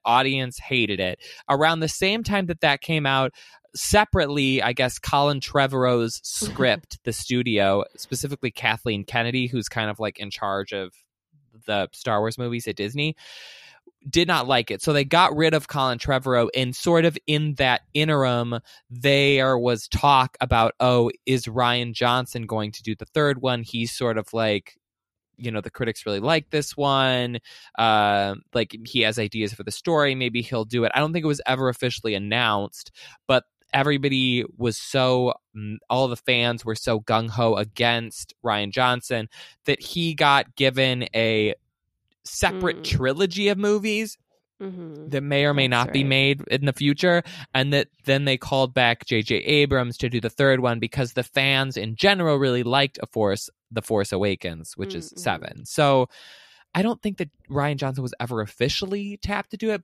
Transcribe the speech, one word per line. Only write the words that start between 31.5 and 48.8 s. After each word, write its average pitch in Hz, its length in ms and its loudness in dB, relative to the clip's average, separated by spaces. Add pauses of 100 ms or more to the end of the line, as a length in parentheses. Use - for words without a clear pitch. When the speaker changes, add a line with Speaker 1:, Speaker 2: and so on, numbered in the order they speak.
Speaker 1:
officially 120 480 -2
announced, 104 720 -2 (380)
but 127 160 2 (280)
everybody 135 720 0 (120)
was 117 200 -2
so, 127 580 0 (220)
mm, 107 200 -8 (120)
all 127 200 2
the 120 80 -6
fans 120 480 0
were 113 100 -4
so 113 260 -2
gung-ho 113 540 0
against 117 800 -2 (100)
Rian 104 280 -2
Johnson 123 560 0 (380)
that 143 140 0
he 165 340 -2
got 139 420 2
given 131 480 2 (100)
a 110 400 2 (720)
separate 180 540 -2
Speaker 2:
Mm. 160 60 -12
Speaker 1:
trilogy 170 640 0
of 202 100 2
movies 208 580 0 (460)
Speaker 2:
Mm-hmm. 165 460 -12
Speaker 1:
that 139 140 -2
may 143 220 2
or 147 100 4
may 139 120 4
Speaker 2:
That's 123 220 2
Speaker 1:
not - 40 -6
be 135 120 2
Speaker 2:
right. 139 40 0
Speaker 1:
made 135 400 2
in 135 180 0
the 135 60 2
future, 170 520 2 (280)
and 135 200 0
that 139 160 0 (160)
then 139 220 2
they 135 100 2
called 131 360 0
back 120 340 2